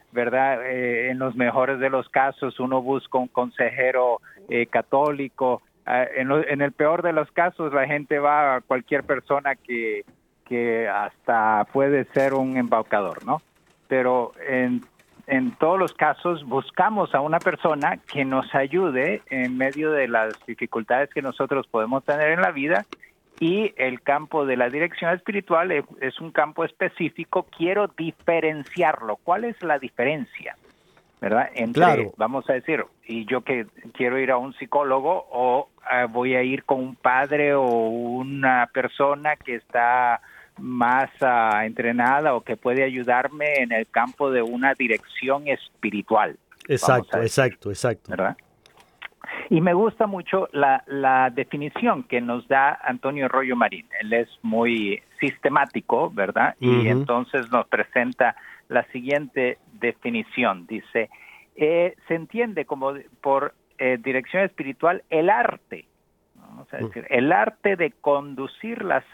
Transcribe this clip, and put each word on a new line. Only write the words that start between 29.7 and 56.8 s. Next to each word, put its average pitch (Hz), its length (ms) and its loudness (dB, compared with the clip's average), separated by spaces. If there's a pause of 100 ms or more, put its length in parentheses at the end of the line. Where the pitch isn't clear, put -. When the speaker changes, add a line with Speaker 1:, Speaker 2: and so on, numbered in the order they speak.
Speaker 1:
diferencia, 135 800 -6 (640)
verdad? 110 320 2
Entre, 123 280 0
Speaker 2:
Claro. 131 360 4
Speaker 1:
vamos 120 320 -4
a - 20 4
decir, 131 320 -2 (220)
y 113 180 -8
yo 131 160 -2
que 120 260 -4 (280)
quiero 127 240 0
ir 131 120 0
a 131 60 4
un 127 180 -4
psicólogo 139 800 0
o, 127 380 0 (200)
ah, 123 140 2
voy 123 300 -2
a 127 80 2
ir 131 220 -2
con 135 160 2
un 131 160 -8
padre 143 580 2
o 139 120 4
una 123 1080 0
persona 143 600 0
que - 180 -10
está 120 680 2 (380)
más, 127 500 0 (140)
ah, 113 420 4
entrenada 120 680 2
o 113 80 -2
que 113 160 -6
puede 131 260 2
ayudarme 135 800 0
en 120 100 -2
el 113 160 0
campo 127 420 0
de 127 120 2
una 123 320 0
dirección 131 720 -2
espiritual. 104 880 -2 (320)
Vamos - 0 -
Speaker 2:
Exacto, 127 480 2
Speaker 1:
a 107 40 2
decir, 117 240 2
Speaker 2:
exacto, 117 260 -4
exacto. 110 400 -4
Speaker 1:
¿verdad? 95 260 -2 (1120)
Y 165 120 6
me 175 140 4
gusta 214 320 2
mucho 190 460 -2
la, 139 340 2
la 131 440 2
definición 147 760 -2
que 123 160 -2
nos 120 280 -4
da 135 240 4 (100)
Antonio 135 460 -2
Rollo 127 280 0
Marín. 101 300 0 (140)
Él 107 120 -4
es 117 160 0 (140)
muy 113 600 0 (160)
sistemático, 139 920 0
¿verdad? 101 500 0
Y 123 100 2
Speaker 2:
Ujú. 120 180 4